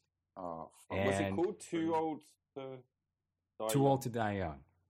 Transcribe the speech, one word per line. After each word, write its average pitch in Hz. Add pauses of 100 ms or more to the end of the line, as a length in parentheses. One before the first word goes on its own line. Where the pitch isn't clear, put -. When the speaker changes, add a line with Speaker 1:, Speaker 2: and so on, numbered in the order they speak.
(380)
Speaker 1:
Oh, 85 (180)
fuck. 95
What's 98
it 101
Speaker 2:
And 98
Speaker 1:
called? 185
Too 165
Old 160 (340)
to 135 (960)
Die 110
Speaker 2:
Too 139
Speaker 1:
Young? 139
Speaker 2:
Old 135
to 127
Die 110
Young. 78 (300)